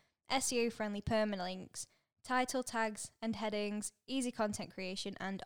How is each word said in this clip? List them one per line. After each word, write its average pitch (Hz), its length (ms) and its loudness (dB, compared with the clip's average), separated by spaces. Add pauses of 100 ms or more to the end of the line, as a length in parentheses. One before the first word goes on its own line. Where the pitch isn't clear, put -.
(300)
S 262 220 2
E 240 120 4
O 233 60 4
friendly 208 320 -4
permalinks, 190 840 0 (360)
title 254 380 2
tags 220 480 -2 (100)
and 226 140 0
headings, 208 560 0 (160)
easy 247 240 2
content 208 420 0
creation, 190 460 -4
and 190 280 -4